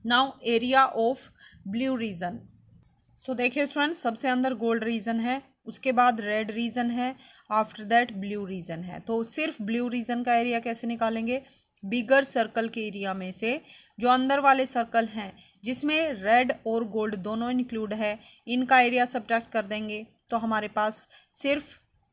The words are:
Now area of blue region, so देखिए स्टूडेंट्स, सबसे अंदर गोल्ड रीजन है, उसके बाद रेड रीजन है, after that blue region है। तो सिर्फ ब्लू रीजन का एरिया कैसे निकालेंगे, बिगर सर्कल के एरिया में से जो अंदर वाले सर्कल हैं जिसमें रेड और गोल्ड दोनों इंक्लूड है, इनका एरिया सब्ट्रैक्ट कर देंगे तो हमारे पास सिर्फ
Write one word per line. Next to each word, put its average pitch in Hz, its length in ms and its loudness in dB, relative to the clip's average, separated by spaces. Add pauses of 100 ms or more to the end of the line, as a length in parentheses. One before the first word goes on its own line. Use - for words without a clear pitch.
Now 247 180 6 (240)
area 247 380 6 (140)
of 240 180 2 (500)
blue 247 300 -2
region, 180 400 -6 (880)
so 262 120 -4
देखिए 247 300 0
स्टूडेंट्स, 294 320 -2
सबसे 240 300 -2
अंदर 254 260 0
गोल्ड 226 300 0
रीजन 226 360 -2
है, 254 220 -2 (240)
उसके 262 260 -4
बाद 247 280 4
रेड 214 300 -2
रीजन 233 400 -2
है, 247 240 -2 (380)
after 214 400 0
that 240 240 4
blue 202 320 -6
region 175 360 -8
है। 165 160 -10
तो 226 240 -2
सिर्फ 311 380 -6
ब्लू 233 260 -2
रीजन 240 340 -4
का 240 120 2
एरिया 233 260 2
कैसे 233 260 -6
निकालेंगे, 226 540 -2 (420)
बिगर 247 420 2
सर्कल 226 440 -2
के 226 180 -6
एरिया 196 280 -6
में 185 180 -8
से 233 280 -4 (380)
जो 233 100 2
अंदर 262 320 4
वाले 269 260 6
सर्कल 233 420 0
हैं 208 240 -10 (320)
जिसमें 294 500 -2
रेड 226 380 4 (140)
और 226 240 0
गोल्ड 214 320 -2
दोनों 220 280 -4
इंक्लूड 233 440 -2
है, 214 240 -2 (280)
इनका 254 340 4
एरिया 247 260 4
सब्ट्रैक्ट 233 460 -2
कर 214 140 -2
देंगे 214 400 -8 (240)
तो 233 80 -2
हमारे 214 300 -2
पास 214 400 -4 (340)
सिर्फ 285 360 -2 (340)